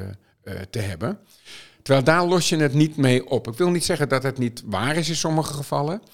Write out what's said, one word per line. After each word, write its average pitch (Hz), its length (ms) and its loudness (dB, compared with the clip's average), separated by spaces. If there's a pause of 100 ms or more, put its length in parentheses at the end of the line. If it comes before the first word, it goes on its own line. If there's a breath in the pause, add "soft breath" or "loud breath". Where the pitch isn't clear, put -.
eh, 98 40 -14 (560)
te - 100 -6
hebben. 98 400 -6 (600 loud breath)
Terwijl 135 240 2
daar 170 200 4
los 175 240 2
je 170 80 2
het 147 160 2
niet 151 240 4
mee 127 320 2
op. 123 180 -2
Ik 113 100 -10
wil 180 120 2
niet 175 160 0
zeggen 147 240 0
dat 131 140 0
het 135 140 -2
niet 120 280 -4
waar 107 300 -2
is 160 140 -2
in 165 60 -4
sommige 156 380 0
gevallen, 143 480 -4 (120 loud breath)